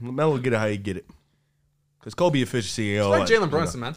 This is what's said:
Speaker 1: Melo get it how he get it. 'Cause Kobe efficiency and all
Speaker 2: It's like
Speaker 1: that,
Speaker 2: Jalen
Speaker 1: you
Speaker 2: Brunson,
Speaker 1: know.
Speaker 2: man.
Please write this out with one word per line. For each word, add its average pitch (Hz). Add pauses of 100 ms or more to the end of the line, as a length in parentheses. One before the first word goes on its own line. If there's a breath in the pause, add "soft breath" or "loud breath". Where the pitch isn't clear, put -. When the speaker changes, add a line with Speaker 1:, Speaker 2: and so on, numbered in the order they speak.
Speaker 1:
Melo 135
get 127
it 110
how 110
he 104
get 101
it. - (960)
'Cause -
Kobe 170
efficiency 107
and 104
all 101
Speaker 2:
It's 101
like -
Speaker 1:
that, 220
Speaker 2:
Jalen 220
Speaker 1:
you -
Speaker 2:
Brunson, 160
Speaker 1:
know. 117
Speaker 2:
man. 151